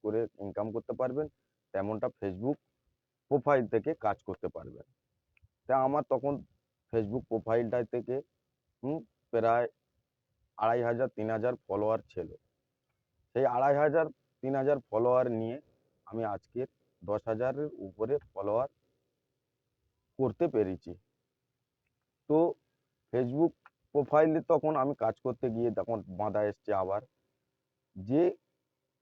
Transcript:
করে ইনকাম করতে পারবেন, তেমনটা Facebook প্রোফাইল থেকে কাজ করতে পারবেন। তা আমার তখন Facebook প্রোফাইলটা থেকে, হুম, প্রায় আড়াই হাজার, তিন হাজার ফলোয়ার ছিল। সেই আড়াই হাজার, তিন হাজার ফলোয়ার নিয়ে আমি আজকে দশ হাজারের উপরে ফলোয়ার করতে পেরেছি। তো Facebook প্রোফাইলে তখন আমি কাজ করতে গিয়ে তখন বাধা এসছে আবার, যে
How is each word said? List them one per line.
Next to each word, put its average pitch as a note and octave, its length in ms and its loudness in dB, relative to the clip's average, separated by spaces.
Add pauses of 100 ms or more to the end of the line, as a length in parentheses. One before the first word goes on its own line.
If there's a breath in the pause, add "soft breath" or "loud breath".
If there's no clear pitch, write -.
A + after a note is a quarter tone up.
করে A2 240 0 (120)
ইনকাম G#2 320 -6
করতে A2+ 220 -6
পারবেন, B2+ 340 -4 (460)
তেমনটা G#2 340 -2
Facebook G#2 500 -4 (720)
প্রোফাইল C#3 380 2
থেকে A#2 260 -2
কাজ G2+ 240 -2 (100)
করতে F#2 280 -6
পারবেন। D#2 300 -16 (840)
তা C3 200 2
আমার C#3+ 220 0
তখন C#3 340 0 (480)
Facebook A2+ 400 -2
প্রোফাইলটা A#2 520 0
থেকে, B2 380 -4 (600)
হুম, D#3 200 -6 (280)
প্রায় A#2 360 2 (920)
আড়াই A#2 260 2
হাজার, A#2+ 240 0
তিন G#2+ 220 -4
হাজার A2+ 240 0 (140)
ফলোয়ার G#2+ 320 0 (120)
ছিল। D#2+ 240 -10 (960)
সেই C3 140 2
আড়াই C3 300 4
হাজার, D3+ 300 4 (360)
তিন C3+ 140 -2
হাজার C#3 220 2 (120)
ফলোয়ার B2 420 4
নিয়ে A2+ 300 -4 (440)
আমি A2 180 -6
আজকে A2 420 -6 (380)
দশ G2+ 220 -2
হাজারের C3 440 -2 (180)
উপরে A2+ 300 -2 (160)
ফলোয়ার G#2 360 0 (1500)
করতে C3 300 0
পেরেছি। F#2+ 440 -2 (1400)
তো D#3+ 260 4 (580)
Facebook B2+ 420 0 (380)
প্রোফাইলে D#3 500 4
তখন D#3 340 2
আমি C#3 200 0
কাজ A2+ 200 0 (100)
করতে B2+ 300 -2
গিয়ে A#2 160 0
তখন G2+ 320 -2 (160)
বাধা G#2+ 240 0
এসছে G#2 300 -4
আবার, F#2+ 280 0 (920)
যে B2+ 400 2 (680)